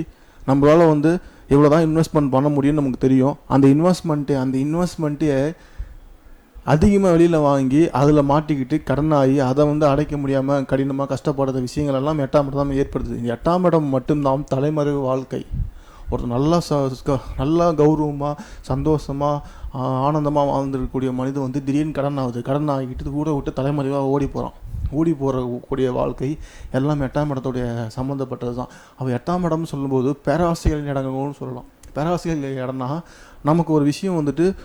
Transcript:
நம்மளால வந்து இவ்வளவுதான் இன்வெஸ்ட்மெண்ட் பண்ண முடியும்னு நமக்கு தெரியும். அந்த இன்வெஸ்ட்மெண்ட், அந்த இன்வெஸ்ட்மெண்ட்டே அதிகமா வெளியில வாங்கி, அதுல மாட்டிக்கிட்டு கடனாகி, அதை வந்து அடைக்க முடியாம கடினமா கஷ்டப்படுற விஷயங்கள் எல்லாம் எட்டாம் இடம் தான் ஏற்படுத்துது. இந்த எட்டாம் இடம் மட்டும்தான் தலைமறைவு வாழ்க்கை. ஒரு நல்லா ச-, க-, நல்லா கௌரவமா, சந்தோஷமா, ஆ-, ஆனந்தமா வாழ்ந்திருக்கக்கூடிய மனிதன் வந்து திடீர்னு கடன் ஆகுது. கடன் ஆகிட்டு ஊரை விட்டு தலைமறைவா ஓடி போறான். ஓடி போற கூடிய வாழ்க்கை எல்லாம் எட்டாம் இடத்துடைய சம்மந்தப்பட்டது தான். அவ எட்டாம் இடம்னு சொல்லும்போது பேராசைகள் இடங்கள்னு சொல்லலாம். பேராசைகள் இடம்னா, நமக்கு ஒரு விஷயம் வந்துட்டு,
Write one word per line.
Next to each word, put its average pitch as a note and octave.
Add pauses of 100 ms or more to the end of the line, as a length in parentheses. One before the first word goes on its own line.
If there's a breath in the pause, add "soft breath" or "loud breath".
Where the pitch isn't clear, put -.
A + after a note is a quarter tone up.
(460 soft breath)
நம்மளால D3
வந்து D3+ (380 loud breath)
இவ்வளவுதான் D3
இன்வெஸ்ட்மெண்ட் D#3
பண்ண C#3+
முடியும்னு C#3+
நமக்கு C3
தெரியும். C3 (120)
அந்த C#3
இன்வெஸ்ட்மெண்ட், D3+ (100)
அந்த C3
இன்வெஸ்ட்மெண்ட்டே D3+ (1300 soft breath)
அதிகமா G3
வெளியில E3+
வாங்கி, C#3+
அதுல D3
மாட்டிக்கிட்டு C#3+ (100)
கடனாகி, C#3
அதை C3+
வந்து D3
அடைக்க D3
முடியாம C#3 (120)
கடினமா C#3
கஷ்டப்படுற C3+
விஷயங்கள் C3+
எல்லாம் D#3
எட்டாம் C#3
இடம் C#3
தான் C#3
ஏற்படுத்துது. A#2+
இந்த A#2+
எட்டாம் E3+
இடம் E3
மட்டும்தான் C#3
தலைமறைவு C#3+
வாழ்க்கை. C3 (680 soft breath)
ஒரு B2
நல்லா C#3+
ச-, C3+
க-, C#3 (160)
நல்லா E3
கௌரவமா, D3 (380 loud breath)
சந்தோஷமா, C#3+ (440 loud breath)
ஆ-, C3 (140)
ஆனந்தமா D3
வாழ்ந்திருக்கக்கூடிய C3+
மனிதன் C3+
வந்து C3
திடீர்னு C#3+
கடன் C#3+
ஆகுது. A#2+
கடன் C#3+
ஆகிட்டு C3+
ஊரை D3
விட்டு C#3
தலைமறைவா C#3 (120)
ஓடி C#3
போறான். B2 (340)
ஓடி D#3+
போற B2+
கூடிய C3
வாழ்க்கை C3 (440 loud breath)
எல்லாம் C#3+
எட்டாம் D3
இடத்துடைய B2+ (240)
சம்மந்தப்பட்டது C3
தான். B2 (260 loud breath)
அவ C3
எட்டாம் F3
இடம்னு D#3+
சொல்லும்போது C3+
பேராசைகள் D#3
இடங்கள்னு C3+
சொல்லலாம். B2+ (260)
பேராசைகள் D3+
இடம்னா, B2+ (540 loud breath)
நமக்கு D#3+
ஒரு D3+
விஷயம் E3+
வந்துட்டு, D3 (180 loud breath)